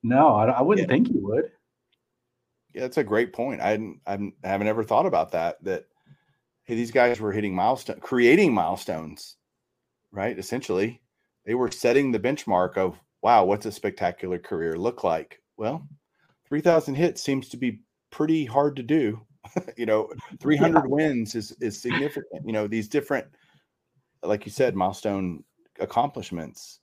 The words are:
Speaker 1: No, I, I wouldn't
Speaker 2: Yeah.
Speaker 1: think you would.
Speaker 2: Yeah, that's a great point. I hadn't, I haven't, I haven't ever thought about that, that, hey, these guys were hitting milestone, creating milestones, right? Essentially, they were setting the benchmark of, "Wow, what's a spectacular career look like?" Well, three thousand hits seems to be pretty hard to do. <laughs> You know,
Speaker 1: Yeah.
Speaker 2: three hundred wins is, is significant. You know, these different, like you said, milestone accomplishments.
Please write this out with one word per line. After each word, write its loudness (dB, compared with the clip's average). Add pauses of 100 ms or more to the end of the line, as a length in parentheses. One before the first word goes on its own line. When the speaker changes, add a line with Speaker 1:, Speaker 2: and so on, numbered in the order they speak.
Speaker 1:
No, 6
I, 4
I 2
wouldn't 2
Speaker 2:
Yeah. 4
Speaker 1:
think 4
you 0
would. 0 (1200)
Speaker 2:
Yeah, -6
that's -2
a 2
great 2
point. -6
I 2
hadn't, -4
I -4
haven't, -6 (100)
I -6
haven't 0
ever 0
thought 2
about 0
that, -4
that, -4 (800)
hey, -6
these -4
guys 4
were -4
hitting -2
milestone, -2
creating 6
milestones, -4 (760)
right? -4
Essentially, -2 (440)
they -2
were 0
setting 2
the 0
benchmark 0
of, -2 (240)
"Wow, 6
what's 0
a -6
spectacular -4
career -4
look -4
like?" -2 (140)
Well, -6 (600)
three -2
thousand 4
hits 0
seems -2
to -14
be -4 (300)
pretty 0
hard 0
to -8
do. 0 (240)
<laughs> -8
You -4
know, 2
Speaker 1:
Yeah. -16
Speaker 2:
three 2
hundred 4
wins 0
is, -8
is -6
significant. -6
You -6
know, 0
these -4
different, -2 (960)
like -2
you -14
said, 0
milestone -2 (380)
accomplishments. -6